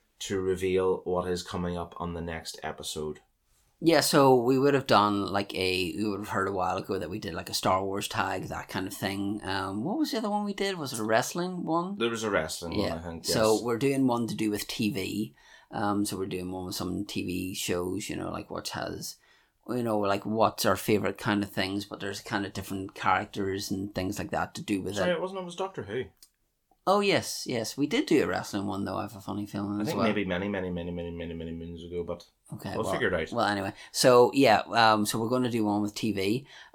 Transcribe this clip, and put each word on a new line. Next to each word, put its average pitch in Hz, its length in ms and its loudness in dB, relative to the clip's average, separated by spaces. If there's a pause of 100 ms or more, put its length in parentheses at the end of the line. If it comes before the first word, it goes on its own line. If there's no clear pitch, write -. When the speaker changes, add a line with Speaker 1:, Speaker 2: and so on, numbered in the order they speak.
(200)
Speaker 1:
to 98 200 -2
reveal 92 640 2
what 90 240 0
is 90 140 -2
coming 87 360 -4
up 85 200 -8
on 87 140 -4
the 85 80 -6
next 82 420 -8
episode. 76 580 -6 (600)
Speaker 2:
Yeah, 160 200 6
so 135 360 8
we 127 220 4
would 139 160 6
have 131 120 2
done, 101 400 6
like, 98 280 -2
a, 92 420 0
we 107 120 -2
would 101 120 -2
have 107 80 -10
heard 101 200 0
a 98 40 -2
while 90 240 0
ago 98 220 -2
that 82 120 -6
we 104 80 -6
did, 98 160 -8
like, 90 160 -8
a 104 40 -6
Star 98 300 2
Wars 98 240 -4
tag, 95 400 -2
that 82 200 -8
kind 95 180 -4
of - 80 -10
thing. 101 500 -4
Um, 95 400 -4
what 208 140 -2
was 311 120 0
the 247 80 -2
other 220 120 -2
one 208 140 -2
we 202 100 -4
did? 196 240 -2
Was 135 140 -6
it 113 80 -6
a 110 40 -2
wrestling 175 600 0
one? 175 340 -2
Speaker 1:
There 117 120 2
was 113 140 -4
a 107 60 0
wrestling 85 440 -2
Speaker 2:
Yeah. 98 160 0
Speaker 1:
one, 82 80 -4
I 82 40 -12
think, 82 220 -10
Speaker 2:
So 110 300 4
Speaker 1:
yes. 101 80 2
Speaker 2:
we're 117 160 0
doing 135 280 2
one 120 220 2
to 104 60 -6
do 107 160 0
with 104 160 -2
T 107 240 0
V. - 440 -4 (360)
Um, 104 360 0
so 104 100 -4
we're 95 100 -4
doing 92 240 -6
one 92 160 -6
with 92 100 -6
some 90 280 -2
T 98 200 -6
V 92 300 -4
shows, 92 540 -2
you 80 80 -4
know, 90 140 -6
like, 85 200 -8
what 85 180 -8
has, - 480 -8 (520)
you 120 140 -2
know, 113 160 2
like, 101 260 2
what's 104 400 2
our 101 120 4
favourite 101 420 2
kind 104 240 2
of 98 80 -4
things, 98 340 -2
but - 160 -10
there's 98 200 -6
kind 101 260 -4
of 95 80 -8
different 95 400 -6
characters 98 760 0
and 98 240 -4
things 95 240 -2
like 92 120 -4
that 82 240 -2
to - 80 -10
do 101 180 0
with 95 160 -6
Speaker 1:
Sorry, 101 140 2
Speaker 2:
it. 175 40 2
Speaker 1:
it 160 60 -2
wasn't, 185 200 -6
it 185 40 -6
was 175 120 -12
Doctor 190 260 -6
Who. 107 220 -6 (840)
Speaker 2:
Oh, 196 140 6
yes, 180 460 0
yes. 113 320 -4
We 143 80 2
did 233 180 2
do 143 180 6
a 87 40 2
wrestling 92 400 -2
one, 98 180 -4
though, 95 140 -2
I 98 40 -2
have 101 140 -10
a 98 40 -16
funny 101 260 -6
feeling 101 320 -4
Speaker 1:
I - 40 -2
Speaker 2:
as 104 60 -2
Speaker 1:
think 101 100 -2
Speaker 2:
well. 98 80 2
Speaker 1:
maybe 104 200 0
many, 92 220 -2
many, 92 220 -2
many, 87 200 -4
many, 87 200 -6 (240)
many 82 180 -8
moons 82 300 -10
ago, 87 240 -6
but 85 180 -8 (280)
Speaker 2:
Okay, - 220 -8
Speaker 1:
we'll 107 100 -2
Speaker 2:
well, 98 80 -2
Speaker 1:
figure 113 160 0
it 90 60 -2
out. 80 180 -4
Speaker 2:
well, 113 140 0
anyway. 101 260 -2 (180)
So, 123 440 8
yeah, 123 240 8 (120)
um, 107 360 6
so - 120 -2
we're 110 120 0
gonna 127 200 2
do 113 140 0
one 104 160 2
with 104 140 -2
T 110 180 -2
V. 101 340 0 (280)